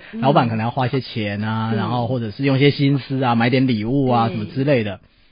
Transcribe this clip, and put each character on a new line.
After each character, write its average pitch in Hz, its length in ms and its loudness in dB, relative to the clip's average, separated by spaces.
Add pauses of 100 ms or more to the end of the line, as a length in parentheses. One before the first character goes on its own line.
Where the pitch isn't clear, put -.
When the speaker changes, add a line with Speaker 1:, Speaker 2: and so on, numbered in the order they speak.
(140)
Speaker 1:
老 226 180 0
板 151 160 2
可 113 80 -2
能 110 80 -2
要 117 80 -2
花 127 160 -2
一 - 20 -4
些 135 120 -2
钱 101 400 -6
啊， 110 320 -2
Speaker 2:
嗯。 - 20 0
Speaker 1:
然 107 140 -2
后 120 180 -2
或 123 140 -4
者 110 100 -6
是 139 140 -6
用 139 100 2
一 131 40 2
些 143 100 6
心 139 300 2
思 131 220 -4
啊， 120 140 2
买 117 140 2
点 131 180 4
礼 113 160 0
物 131 240 0
啊， 117 220 2
Speaker 2:
对。 120 80 -4
Speaker 1:
什 107 60 -6
么 101 100 -8
之 - 100 -2
类 135 220 2
的。 95 160 -6 (300)